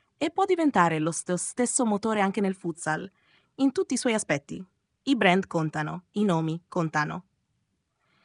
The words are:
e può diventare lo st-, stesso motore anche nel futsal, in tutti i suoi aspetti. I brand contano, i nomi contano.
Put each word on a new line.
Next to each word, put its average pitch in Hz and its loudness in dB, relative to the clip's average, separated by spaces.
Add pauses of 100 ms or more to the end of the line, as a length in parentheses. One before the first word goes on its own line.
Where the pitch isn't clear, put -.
(180)
e 302 -2
può 381 0
diventare 254 4
lo 156 0
st-, - -6
stesso 240 -2
motore 214 0
anche 196 0
nel 190 0
futsal, 170 -6 (460)
in 269 2
tutti 381 -2
i 247 0
suoi 233 0
aspetti. 170 -4 (400)
I 277 0
brand 190 4
contano, 156 -2
i 208 -2
nomi 165 0
contano. 160 -2 (1000)